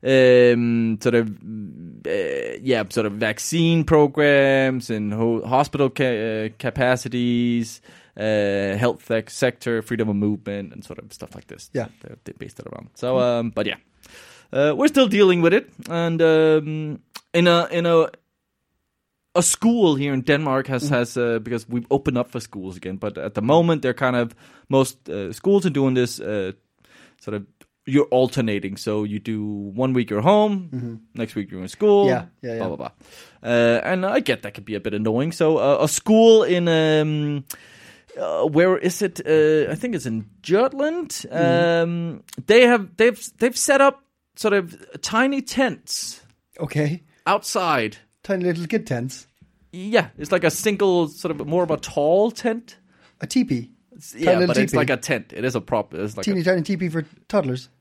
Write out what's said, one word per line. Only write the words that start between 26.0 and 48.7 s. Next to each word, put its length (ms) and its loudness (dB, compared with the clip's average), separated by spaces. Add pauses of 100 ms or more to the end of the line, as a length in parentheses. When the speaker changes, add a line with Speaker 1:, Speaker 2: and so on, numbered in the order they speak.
Speaker 1:
uh, 320 -6 (720)
sort 140 -10
of, 100 -10 (400)
you're 260 2
alternating. 680 0
So 280 -4
you 140 -6
do 240 -8 (320)
one 180 -2
week 180 0
you're 100 -2
home, 520 2
Speaker 2:
Mm-hmm. 220 -10 (200)
Speaker 1:
next 200 -8
week 160 -6
you're 100 -12
in 80 -12
school, 380 4
Speaker 2:
Yeah, 180 0 (160)
yeah, 120 -10
yeah. 40 -8
Speaker 1:
blah, 100 -4
blah, 80 -6
blah. 160 -12 (520)
Uh, 400 4
and 220 -2
I 140 0
get 220 -4
that 120 -12
could 120 -16
be 100 -8
a 40 -4
bit 140 -6
annoying. 380 0
So, 260 2
uh, 260 2
a 40 2
school 560 6
in, 240 0
um, 760 0 (760)
uh, 260 -2
where 320 4
is 240 -2
it? 240 -4
Uh, 460 4
I 40 -4
think 200 -6
it's 100 -6
in 200 -6 (160)
Jutland. 680 -2 (220)
Speaker 2:
Mm-hmm. 520 2
Speaker 1:
Um, 400 -6 (220)
they 220 8
have, 300 2
they've, 220 2 (200)
they've 180 0
set 240 2
up 220 4 (320)
sort 180 -2
of 220 -2 (260)
tiny 400 0
tents 800 -6 (380)
Speaker 2:
Okay. 440 -2 (220)
Speaker 1:
outside. 720 -2 (260)
Speaker 2:
Tiny 220 -4
little 220 -2
kid 180 -2